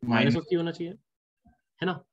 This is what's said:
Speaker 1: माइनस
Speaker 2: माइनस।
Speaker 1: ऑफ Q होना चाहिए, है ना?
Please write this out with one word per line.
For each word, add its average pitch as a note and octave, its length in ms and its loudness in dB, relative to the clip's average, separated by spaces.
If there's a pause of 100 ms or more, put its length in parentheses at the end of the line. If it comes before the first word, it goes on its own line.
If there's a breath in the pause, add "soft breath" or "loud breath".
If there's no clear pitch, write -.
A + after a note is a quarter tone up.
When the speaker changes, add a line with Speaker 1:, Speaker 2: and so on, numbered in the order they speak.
Speaker 1:
माइनस A#2+ 80 -4 (140)
Speaker 2:
माइनस। - 120 4
Speaker 1:
ऑफ D#3+ 80 -2
Q F3+ 120 0
होना E3+ 160 0
चाहिए, E3+ 200 -8 (880)
है E3+ 60 -2
ना? F#3 260 -4